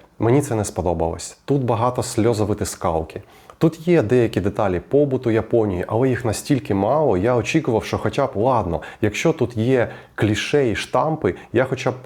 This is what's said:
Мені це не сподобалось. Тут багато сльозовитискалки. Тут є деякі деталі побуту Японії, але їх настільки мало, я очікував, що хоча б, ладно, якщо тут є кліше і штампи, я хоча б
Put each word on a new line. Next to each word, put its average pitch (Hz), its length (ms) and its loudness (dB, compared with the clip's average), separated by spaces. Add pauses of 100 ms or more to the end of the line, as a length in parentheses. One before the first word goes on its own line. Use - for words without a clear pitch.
(200)
Мені 117 220 4
це 120 140 -4
не 104 100 0
сподобалось. 85 800 -4
Тут 139 180 0
багато 120 400 0
сльозовитискалки. 98 1160 -2 (380)
Тут 165 280 0
є 165 140 4
деякі 113 400 2
деталі 95 380 0
побуту 131 520 0
Японії, 107 560 0
але 123 220 0
їх 120 160 -2
настільки 117 480 -2
мало, 113 440 2
я 117 180 2
очікував, 120 480 0
що - 140 -4
хоча 131 280 -2
б, - 100 -4
ладно, 101 460 0 (200)
якщо 151 320 0
тут 117 240 -2
є 117 300 2 (280)
кліше 120 540 2
і 98 60 -2
штампи, 143 600 0 (180)
я 120 100 4
хоча 127 280 -2
б - 20 -10 (120)